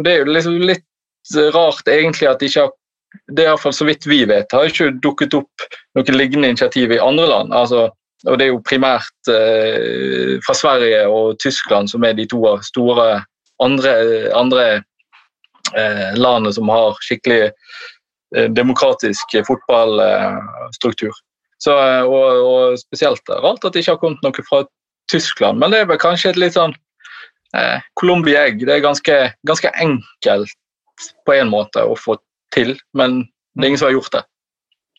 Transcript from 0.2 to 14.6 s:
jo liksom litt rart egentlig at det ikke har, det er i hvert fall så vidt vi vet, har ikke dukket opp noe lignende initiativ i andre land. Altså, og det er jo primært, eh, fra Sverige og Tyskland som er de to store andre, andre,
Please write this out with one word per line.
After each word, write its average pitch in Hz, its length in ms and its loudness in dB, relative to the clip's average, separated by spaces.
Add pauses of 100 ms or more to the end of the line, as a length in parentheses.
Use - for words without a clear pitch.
jo 143 80 -2
liksom 170 380 0
litt 180 160 -2 (680)
rart 165 360 2
egentlig 156 380 2
at 131 100 0
det 139 120 -2
ikke 143 160 2
har, - 40 -4 (640)
det 156 100 2
er 160 60 4
i - 20 4
hvert 156 140 0
fall 139 100 -2
så 151 140 -2
vidt 151 180 -4
vi 147 220 2
vet, - 260 0
har 147 140 4
ikke 156 240 0 (100)
dukket 147 340 -2
opp - 300 -8 (300)
noe 131 180 2
lignende 135 380 2
initiativ 120 420 0
i 113 80 2
andre 151 280 2
land. 104 220 -2
Altså, 117 360 2 (340)
og 127 160 0
det 135 60 2
er 131 80 2
jo 117 100 -4
primært, 131 480 0 (160)
eh, 110 1200 0
fra 131 100 0
Sverige 120 460 2 (100)
og 110 320 0
Tyskland 104 480 -2
som 117 160 -2
er 110 80 2
de 110 140 -4
to 120 100 -4 (240)
store 120 440 0 (520)
andre, 131 340 2 (440)
andre, 127 260 2 (1120)